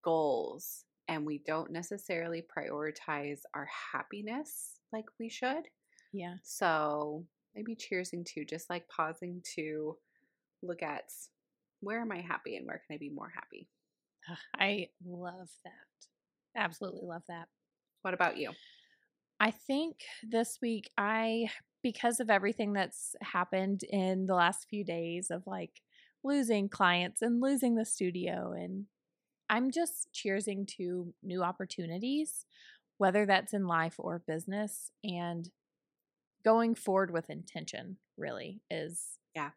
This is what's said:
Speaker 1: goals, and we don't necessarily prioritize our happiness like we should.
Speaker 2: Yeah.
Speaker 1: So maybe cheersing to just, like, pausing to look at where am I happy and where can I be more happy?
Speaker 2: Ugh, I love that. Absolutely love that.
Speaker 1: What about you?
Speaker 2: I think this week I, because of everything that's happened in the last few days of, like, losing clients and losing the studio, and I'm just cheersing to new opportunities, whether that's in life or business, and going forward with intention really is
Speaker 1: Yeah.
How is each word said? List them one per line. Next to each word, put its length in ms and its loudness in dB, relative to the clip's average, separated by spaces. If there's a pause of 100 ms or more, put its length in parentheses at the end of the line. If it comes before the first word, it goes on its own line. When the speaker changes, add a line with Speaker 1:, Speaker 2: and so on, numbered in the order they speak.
Speaker 1:
goals, 800 2 (240)
and 180 -2
we 200 -4
don't 260 -2
necessarily 720 -4 (140)
prioritize 840 -4 (140)
our 140 -6 (240)
happiness 840 -8 (140)
like 140 -6 (120)
we 100 -8
should. 360 -2 (480)
Speaker 2:
Yeah. 300 -6
Speaker 1:
So 840 2 (300)
maybe 220 -8
cheersing 480 -4 (100)
to 100 -6
just, 260 -8
like, 180 -4
pausing 540 -4 (140)
to 400 -4 (680)
look 200 -4
at 220 -2 (760)
where 200 -2
am 120 -2
I 80 -4
happy 360 -4
and 100 -8
where 200 -8
can 80 -8
I 40 -10
be 120 -8
more 240 -10
happy? 340 -14 (600)
Speaker 2:
Ugh, 60 -10 (220)
I 300 0 (160)
love 440 -10 (160)
that. 960 -14
Absolutely 440 -2
love 240 -8
that. 180 -8 (560)
Speaker 1:
What 120 2
about 220 6
you? 140 -4 (880)
Speaker 2:
I 120 8
think 460 -2 (320)
this 320 0
week 380 -2
I, 500 2 (340)
because 380 0
of 80 -2
everything 460 4
that's 480 -2
happened 680 2
in 380 2
the 80 4
last 340 6
few 160 -2
days 460 -2
of, 160 -4
like, 340 -8 (420)
losing 460 4
clients 540 4
and 180 4
losing 360 4
the 100 2
studio, 680 0
and 320 -6 (640)
I'm 220 4
just 420 -2
cheersing 640 0
to 460 -2
new 200 -2
opportunities, 1000 -2 (540)
whether 260 8
that's 300 6
in 120 2
life 320 4
or 280 -2
business, 640 -4 (120)
and 460 -4 (960)
going 300 8
forward 360 4
with 200 -2
intention 680 -8 (220)
really 420 -8 (100)
is 480 -6 (160)
Speaker 1:
Yeah. 220 -4